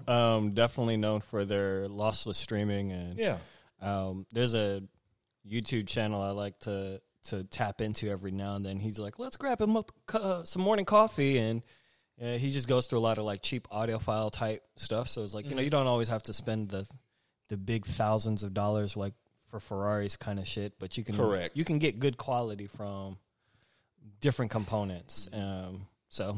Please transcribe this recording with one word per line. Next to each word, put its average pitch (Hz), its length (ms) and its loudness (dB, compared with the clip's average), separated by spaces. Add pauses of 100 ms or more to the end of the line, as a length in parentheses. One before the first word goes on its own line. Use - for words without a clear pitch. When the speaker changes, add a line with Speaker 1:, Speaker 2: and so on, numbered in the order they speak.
Speaker 1:
um, 113 460 6
definitely 117 440 4
known 107 240 2
for 104 220 -2
their 98 460 0
lossless 104 460 -2
streaming, 101 560 0
and 90 260 -6
Speaker 2:
Yeah. 175 200 0 (440)
Speaker 1:
um, 95 500 -4
there's 117 220 2
a 101 300 0 (680)
YouTube 110 380 -2
channel 107 340 0
I 98 80 0
like 101 300 -6
to, 98 420 -6 (280)
to 98 160 -4
tap 104 360 -4
into 107 300 -2
every 98 180 -4
now 98 260 -4
and 101 80 -4
then. 98 160 -4
He's 104 200 -4
like, 107 180 -8
"Let's 254 200 -8
grab 262 220 0
him 214 160 4
up 214 160 -2 (140)
co-, 220 140 0
uh, 185 260 0
some 180 160 -2
morning 196 240 4
coffee," 151 540 6
and, 113 240 2 (580)
uh, 120 160 -4
he 135 140 0
just 135 160 0
goes 127 180 4
through 120 140 2
a - 20 4
lot 113 160 4
of, 107 60 -2
like, 101 180 -4
cheap - 300 -2
audiophile 110 600 0
type 110 320 -2 (120)
stuff. 117 320 -2
So 113 160 -2
it's 101 100 -6
like, 107 120 -6
you 143 60 -6
know, 131 60 -2
Speaker 2:
Mm-hmm. 131 60 2
Speaker 1:
you 147 80 2
don't 139 160 4
always 117 220 4
have 110 140 0
to 113 100 -4
spend 110 360 -2
the, 98 160 -4 (640)
the 104 100 -4
big 101 300 -2
thousands 107 560 2
of 98 100 -6
dollars, 104 420 2
like, 101 200 -4 (340)
for 110 100 -10
Ferraris 101 560 0
kind 101 220 -6
of 95 100 -6
shit, 101 300 -4
but - 180 -8
you 113 80 -4
can 104 120 -4
Speaker 2:
Correct. 104 420 2
Speaker 1:
you 165 80 0
can 156 140 2
get 139 200 2
good 135 180 2
quality 110 500 -2
from 98 500 -8 (1040)
different 127 300 0
components. 101 840 -2
Um, 95 540 -6 (220)
so 101 280 -4